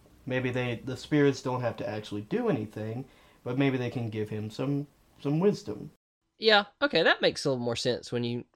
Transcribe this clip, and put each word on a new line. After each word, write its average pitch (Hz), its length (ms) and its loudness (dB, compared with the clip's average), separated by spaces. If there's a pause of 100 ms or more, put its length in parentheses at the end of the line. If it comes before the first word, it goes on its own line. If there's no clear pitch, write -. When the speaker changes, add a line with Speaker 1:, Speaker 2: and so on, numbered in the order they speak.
(260)
Speaker 1:
Maybe 127 260 0
they, 123 320 -2
the 127 140 -6
spirits 143 440 4
don't 127 200 -2
have 113 160 -2
to 113 120 -6
actually 107 340 -6
do 233 260 -2
anything, 113 560 -4 (400)
but 123 120 -4
maybe 135 200 2
they 123 120 -4
can 117 200 -4
give 107 200 -4
him 107 200 -6
some, 143 380 -4 (340)
some 147 180 0
wisdom. 175 520 -2 (480)
Speaker 2:
Yeah, 214 260 6 (160)
okay, 226 220 4
that 320 180 4
makes 160 240 2
a 147 40 4
little 123 140 0
more 117 120 0
sense - 360 -2
when 120 120 -2
you 120 220 -4 (100)